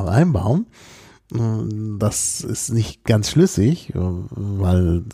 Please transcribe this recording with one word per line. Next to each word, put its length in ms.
auch 40
einbauen. 600
Das 1120
ist 300
nicht 320
ganz 280
schlüssig, 600
weil 1120